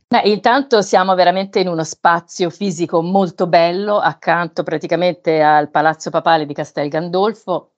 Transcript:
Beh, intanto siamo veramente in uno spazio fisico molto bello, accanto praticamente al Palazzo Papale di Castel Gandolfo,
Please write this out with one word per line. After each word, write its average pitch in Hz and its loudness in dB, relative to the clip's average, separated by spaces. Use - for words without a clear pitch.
Beh, 202 0
intanto 233 2
siamo 190 2
veramente 190 0
in 180 0
uno 165 -2
spazio 170 -2
fisico 170 -2
molto 185 0
bello, 175 2
accanto 165 -2
praticamente 160 -2
al 151 2
Palazzo 156 0
Papale 160 0
di 147 -10
Castel 147 -6
Gandolfo, 175 -4